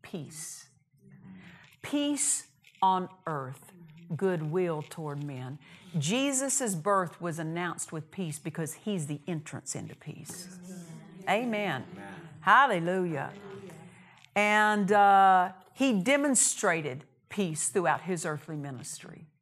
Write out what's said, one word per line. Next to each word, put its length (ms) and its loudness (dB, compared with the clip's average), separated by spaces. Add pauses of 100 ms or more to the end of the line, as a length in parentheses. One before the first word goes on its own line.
"Peace. 640 -14 (1120)
Peace 640 -2 (340)
on 260 2 (180)
earth, 460 -8 (460)
goodwill 640 -2
toward 420 -8
men." 360 -10 (380)
Jesus's 760 0
birth 460 0
was 180 -4
announced 540 -6
with 180 -10
peace 260 -6
because 360 -8
he's 340 -4
the 200 -6
entrance 480 -8
into 200 -10
peace. 600 -16 (720)
Amen. 560 0 (560)
Hallelujah. 920 4 (1040)
And, 560 4
uh, 600 8 (200)
he 200 2
demonstrated 1120 2 (240)
peace 400 -2
throughout 320 2
his 240 -4
earthly 320 -6
ministry. 720 -12 (140)